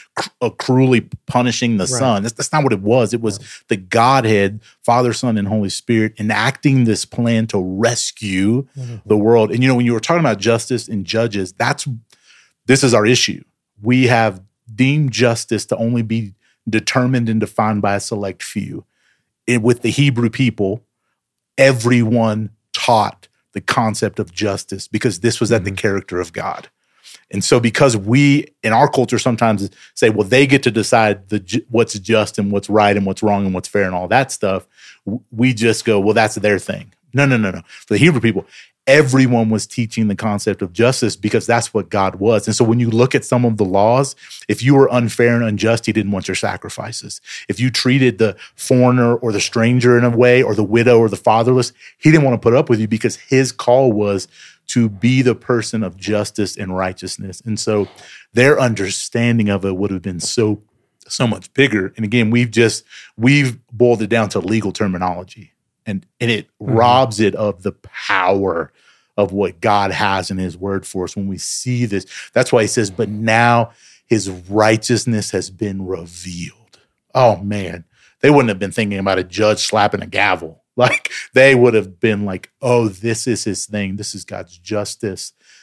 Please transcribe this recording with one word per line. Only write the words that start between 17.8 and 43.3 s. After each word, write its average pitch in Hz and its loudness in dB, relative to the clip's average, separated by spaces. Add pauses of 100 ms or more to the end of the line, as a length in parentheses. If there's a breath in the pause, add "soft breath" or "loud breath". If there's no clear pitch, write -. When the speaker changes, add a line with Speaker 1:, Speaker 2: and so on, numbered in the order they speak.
Speaker 1:
by 98 -2
a 101 -4
select 101 -8
few. - -10 (640)
It, 120 0
with 120 2
the 120 -2
Hebrew 120 2
people, 110 -2 (760)
everyone 117 2 (220)
taught - 0 (240)
the 101 -10
concept 110 -2
of 104 -6
justice 98 -8
because 104 -4
this 113 -2
was 110 -2
at 104 2
the 101 -6
Speaker 3:
Mm-hmm. 98 -8
Speaker 1:
character 98 -4
of 82 -8
God. 80 -10 (640 soft breath)
And 98 -4
so 131 4
because 117 2
we, 139 2 (160)
in 110 -2
our 131 4
culture, 123 0
sometimes 110 0 (240 soft breath)
say, 117 2
"Well, 104 0
they 131 4
get 135 2
to 127 0
decide 107 0
the 107 -2
ju-, 110 -6
what's 113 -2
just 107 -2
and 101 -2
what's 101 -4
right 104 4
and 98 -2
what's 95 -6
wrong 101 2
and 95 -2
what's 90 -8
fair 101 0
and 92 -4
all 90 -6
that 131 2
stuff," 95 -4 (400 soft breath)
w-, 110 -6
we 123 0
just 110 0
go, 107 2
"Well, 104 2
that's 110 2
their 104 0
thing." - -10 (200)
No, 139 2
no, 131 2
no, 104 0
no. 90 -10 (240 loud breath)
For 110 0
the 101 2
Hebrew 139 4
people, 101 -2 (400 loud breath)
everyone 131 4
was 107 -2
teaching 113 -2
the 98 -2
concept 104 -4
of 87 -6
justice 117 0
because 107 -2
that's 117 0
what 101 -2
God 95 -2
was. 104 0
And 110 -2
so 123 2
when 117 2
you 117 0
look 117 2
at 127 0
some 123 2